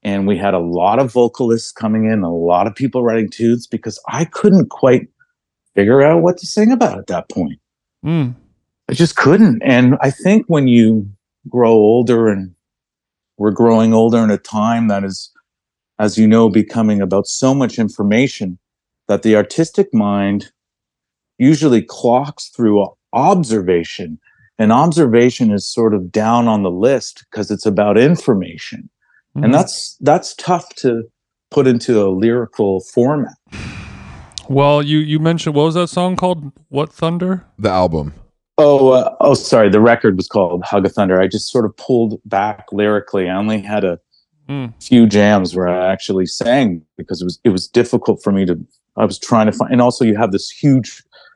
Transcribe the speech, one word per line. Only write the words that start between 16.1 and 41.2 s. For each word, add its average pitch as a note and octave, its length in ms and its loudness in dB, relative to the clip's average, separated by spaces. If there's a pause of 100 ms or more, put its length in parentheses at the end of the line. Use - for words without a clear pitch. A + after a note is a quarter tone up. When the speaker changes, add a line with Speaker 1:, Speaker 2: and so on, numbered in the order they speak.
Speaker 1:
you A2 80 4
know, A2+ 220 4
becoming G#2+ 520 0
about G2 280 -2
so C3+ 260 -2
much C3 240 -4
information, G#2 800 -4 (480)
that G2+ 160 -2
the A2 140 4
artistic D#3+ 580 -2
mind G2+ 560 -2 (880)
usually C3+ 440 2
clocks C3 640 -4
through G#2 380 0 (260)
observation. G2+ 1080 -2 (400)
And A2 140 2
observation B2 800 2
is G2+ 160 -4
sort A2+ 280 -2
of F2+ 180 -6
down A#2 360 0
on G#2 140 0
the F#2+ 80 -2
list A2 600 -2
'cause G#2+ 200 -8
it's G#2 160 -4
about G#2 320 2
information. A2 920 -2 (480)
Speaker 2:
Mm-hmm. C#3+ 80 -4
Speaker 1:
And A#2+ 100 2
that's, - 460 -4
that's D#3+ 340 0
tough E3+ 420 -4
to A#2 280 -2 (460)
put C#3 160 0
into A#2+ 360 0
a G2 80 0
lyrical G#2+ 720 -2
format. C3 540 -2 (1120)
Speaker 2:
Well, C#3+ 340 2
you, D3 160 0
you D3+ 200 -2
mentioned, D#3+ 360 -2
what D3 100 2
was D#3+ 100 0
that F3 140 -2
song F3+ 280 -4
called? E3+ 360 -4 (160)
What C#3+ 240 -6
Thunder? F3 520 -4 (140)
Speaker 3:
The G2+ 120 -2
album. E2 440 -2 (440)
Speaker 1:
Oh, C#3 320 6
uh, B2+ 300 2
oh, C#3 140 4
sorry. A2 360 2
The G#2+ 100 4
record A#2 360 4
was F2+ 120 -6
called F2 360 -2
Hug G2+ 200 -2
a G2 60 0
Thunder. F#2 300 0